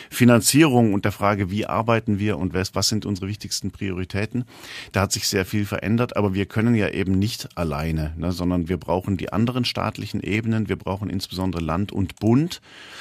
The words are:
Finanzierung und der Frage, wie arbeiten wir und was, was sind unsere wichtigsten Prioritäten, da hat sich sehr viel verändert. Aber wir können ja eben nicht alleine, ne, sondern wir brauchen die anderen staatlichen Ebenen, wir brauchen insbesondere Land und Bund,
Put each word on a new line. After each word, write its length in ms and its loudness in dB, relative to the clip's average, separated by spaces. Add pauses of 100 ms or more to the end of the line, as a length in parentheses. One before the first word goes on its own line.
Finanzierung 880 6
und 100 0
der 60 2
Frage, 400 0
wie 160 -2
arbeiten 540 0
wir 180 0
und 160 -2
was, 220 -2
was 100 0
sind 180 -2
unsere 220 -4
wichtigsten 460 -8
Prioritäten, 720 -4 (480)
da 80 2
hat 100 2
sich 160 -4
sehr 180 2
viel 220 -2
verändert. 500 -2
Aber 180 2
wir 120 0
können 300 2
ja 140 2
eben 280 0
nicht 400 -4
alleine, 580 -2
ne, 140 -2
sondern 380 -2
wir 80 -2
brauchen 400 -2
die 160 -6
anderen 320 0
staatlichen 580 -4
Ebenen, 460 -2
wir 80 -2
brauchen 340 -4
insbesondere 540 -4
Land 260 -2
und 300 -4
Bund, 400 2 (400)